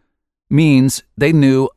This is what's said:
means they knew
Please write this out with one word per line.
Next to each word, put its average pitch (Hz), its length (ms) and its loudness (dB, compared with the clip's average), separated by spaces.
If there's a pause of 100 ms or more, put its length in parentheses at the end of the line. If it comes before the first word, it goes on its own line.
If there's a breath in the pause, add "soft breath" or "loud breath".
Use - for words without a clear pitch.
(520)
means 135 520 0 (140)
they 151 160 -2
knew 135 440 0